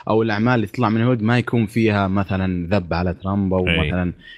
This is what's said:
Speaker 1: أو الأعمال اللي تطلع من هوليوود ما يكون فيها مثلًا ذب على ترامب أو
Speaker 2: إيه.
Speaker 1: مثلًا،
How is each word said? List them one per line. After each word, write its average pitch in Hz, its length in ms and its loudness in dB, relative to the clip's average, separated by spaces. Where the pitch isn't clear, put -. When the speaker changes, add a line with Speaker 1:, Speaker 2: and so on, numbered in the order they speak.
Speaker 1:
أو 110 160 2
الأعمال 113 320 2
اللي 107 120 0
تطلع 123 220 0
من 110 80 2
هوليوود 117 240 0
ما 117 180 2
يكون 117 260 0
فيها 104 420 2
مثلًا 92 680 -2
ذب 87 180 -2
على 87 200 -2
ترامب 95 400 -2
أو 92 140 0
Speaker 2:
إيه. 80 200 2
Speaker 1:
مثلًا، 90 260 -2